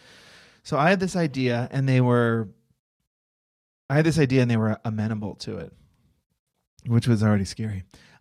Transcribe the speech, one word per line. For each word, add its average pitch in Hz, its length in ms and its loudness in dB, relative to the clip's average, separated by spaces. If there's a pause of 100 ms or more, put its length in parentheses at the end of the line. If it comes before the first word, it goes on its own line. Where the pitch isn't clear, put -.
(600)
So - 160 -6
I 156 140 4
had 196 80 2
this 190 160 -4
idea, 127 560 -2
and 135 180 -2
they 127 100 4
were, 117 480 2 (1400)
I 135 60 0
had 156 100 4
this 160 140 0
idea, 131 240 4
and 120 80 0
they 117 40 2
were 110 300 0
amenable 107 520 -6
to 104 200 -12
it, 95 160 -14 (1120)
which 120 220 0
was 113 160 2
already 107 220 2
scary. 104 380 -10 (380)